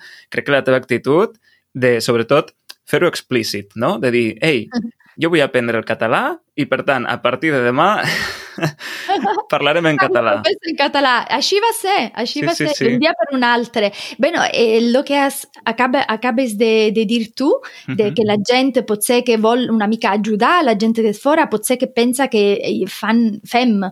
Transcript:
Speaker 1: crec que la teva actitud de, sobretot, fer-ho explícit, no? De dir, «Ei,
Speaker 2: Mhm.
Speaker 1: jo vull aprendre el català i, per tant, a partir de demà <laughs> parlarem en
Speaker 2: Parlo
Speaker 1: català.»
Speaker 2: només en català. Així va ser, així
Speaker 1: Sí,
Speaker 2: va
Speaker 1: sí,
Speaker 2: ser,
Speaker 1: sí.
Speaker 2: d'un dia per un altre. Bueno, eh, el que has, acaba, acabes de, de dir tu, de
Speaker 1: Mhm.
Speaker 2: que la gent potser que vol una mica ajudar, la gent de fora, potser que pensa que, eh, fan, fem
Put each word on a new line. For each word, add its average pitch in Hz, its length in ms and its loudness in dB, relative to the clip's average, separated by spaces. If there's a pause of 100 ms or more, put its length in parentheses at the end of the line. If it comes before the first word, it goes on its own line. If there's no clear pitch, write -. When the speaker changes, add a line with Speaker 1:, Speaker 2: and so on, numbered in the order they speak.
(300)
Speaker 1:
crec - 160 -6
que 143 100 0
la 131 80 0
teva 127 140 2
actitud 139 580 0 (380)
de, 123 260 2
sobretot, 120 540 0 (300)
fer-ho 151 220 0
explícit, 110 720 -4
no? 123 220 -2
De 127 120 -2
dir, 117 300 0
«Ei, 147 340 0
Speaker 2:
Mhm. 233 160 -4 (280)
Speaker 1:
jo 156 120 0
vull 165 120 4
aprendre 120 360 0
el 107 60 -4
català 165 540 -2 (180)
i, 143 100 -2
per 127 180 -2
tant, 127 220 0
a - 160 -4
partir 127 300 0
de 131 100 0
demà 147 400 2 (500)
<laughs> 359 960 -4
parlarem 151 380 2
en 156 100 2
Speaker 2:
Parlo 370 160 0
Speaker 1:
català.» 113 240 2
Speaker 2:
només 302 220 -2 (100)
en 311 80 -6
català. 285 360 0 (180)
Així 277 300 0
va 453 120 2
ser, 381 420 -2
així 233 260 -6
Speaker 1:
Sí, 285 60 -2
Speaker 2:
va 339 80 0
Speaker 1:
sí, 311 120 -2
Speaker 2:
ser, 302 100 -2
Speaker 1:
sí. - 80 -2
Speaker 2:
d'un 240 160 2
dia 320 160 2
per 330 180 -4
un 262 100 0
altre. 233 460 0 (280)
Bueno, 302 240 2 (100)
eh, 226 240 2
el 233 280 2
que 285 120 0
has, 277 320 -2 (160)
acaba, 247 420 0
acabes 226 520 -2
de, 220 360 4
de 220 120 2
dir 226 280 -2
tu, 294 200 2 (320)
de 208 240 0
Speaker 1:
Mhm. - 40 -8
Speaker 2:
que 233 100 2
la 208 120 2
gent 247 500 0
potser 233 380 0
que 233 140 2
vol 233 320 2
una 220 160 2
mica 220 260 0
ajudar, 220 520 2
la 226 140 2
gent 226 180 0
de 220 180 0
fora, 294 340 0
potser 240 300 -2
que 254 80 0
pensa 254 420 0
que, 202 340 2
eh, - 240 -2
fan, 220 580 0
fem 240 360 2 (120)